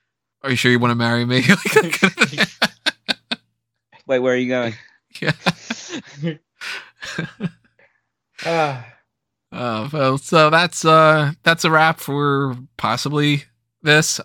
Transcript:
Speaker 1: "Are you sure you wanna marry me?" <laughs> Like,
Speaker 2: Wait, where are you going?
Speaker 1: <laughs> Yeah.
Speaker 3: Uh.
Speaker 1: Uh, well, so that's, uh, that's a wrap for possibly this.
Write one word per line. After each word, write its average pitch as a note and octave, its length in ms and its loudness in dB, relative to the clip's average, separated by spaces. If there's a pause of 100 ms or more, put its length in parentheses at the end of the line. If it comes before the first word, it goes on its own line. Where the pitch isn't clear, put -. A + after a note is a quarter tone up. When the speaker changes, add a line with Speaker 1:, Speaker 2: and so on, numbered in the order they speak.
(440)
Speaker 1:
"Are C3+ 60 -4
you C3 60 0
sure B2 160 2
you A#2+ 80 4
wanna A#2+ 160 2
marry A#2 300 0
me?" B2 240 0
<laughs> G3+ 260 0
Like, E3+ 240 0 (2000)
Speaker 2:
Wait, C3 120 0
where B2+ 140 0
are B2+ 40 0
you B2+ 100 -2
going? B2 320 -4
Speaker 1:
<laughs> - 420 -20
Yeah. D3+ 100 -4 (3250)
Speaker 3:
Uh. D3+ 360 -2 (680)
Speaker 1:
Uh, A#2 440 -6
well, C3+ 240 0
so D#3 320 4
that's, E3+ 340 0
uh, D#3 480 6 (120)
that's E3 200 0
a E3 80 2
wrap D#3+ 280 4
for C#3 560 -2 (200)
possibly C#3+ 680 -2 (360)
this. D3+ 440 2